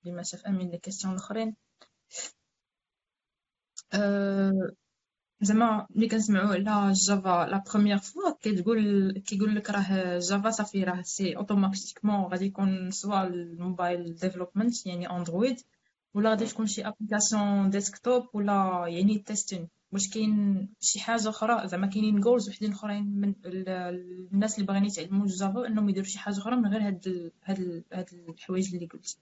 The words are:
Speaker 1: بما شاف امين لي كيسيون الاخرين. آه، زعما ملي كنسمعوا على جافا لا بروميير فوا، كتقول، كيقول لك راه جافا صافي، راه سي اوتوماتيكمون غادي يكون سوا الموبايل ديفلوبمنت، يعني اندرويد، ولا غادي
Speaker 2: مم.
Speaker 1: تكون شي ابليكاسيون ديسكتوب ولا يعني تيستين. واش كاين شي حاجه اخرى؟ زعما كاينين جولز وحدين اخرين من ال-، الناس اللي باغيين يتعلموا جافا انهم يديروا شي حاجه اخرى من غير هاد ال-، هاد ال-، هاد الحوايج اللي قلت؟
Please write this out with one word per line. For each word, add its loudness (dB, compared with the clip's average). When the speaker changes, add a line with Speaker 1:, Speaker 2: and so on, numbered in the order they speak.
Speaker 1:
بما -10
شاف -10
امين -2
لي -10
كيسيون -8
الاخرين. -6
آه، 2
زعما 4
ملي 2
كنسمعوا 2
على 2
جافا 2
لا -2
بروميير 4
فوا، -2
كتقول، 2
كيقول 0
لك -4
راه 0
جافا 0
صافي، -2
راه -2
سي -4
اوتوماتيكمون 0
غادي -2
يكون 0
سوا 0
الموبايل -4
ديفلوبمنت، -2
يعني -6
اندرويد، 0
ولا 4
غادي 2
Speaker 2:
مم. -4
Speaker 1:
تكون -2
شي -4
ابليكاسيون 2
ديسكتوب 0
ولا 2
يعني 2
تيستين. -6
واش -2
كاين 2
شي 0
حاجه 0
اخرى؟ 0
زعما 0
كاينين 2
جولز 4
وحدين -4
اخرين -4
من 0
ال-، -6
الناس 2
اللي -2
باغيين 2
يتعلموا 0
جافا -2
انهم 2
يديروا 0
شي -6
حاجه -4
اخرى -2
من 4
غير 2
هاد -4
ال-، -4
هاد -2
ال-، -4
هاد -8
الحوايج -4
اللي -6
قلت؟ -14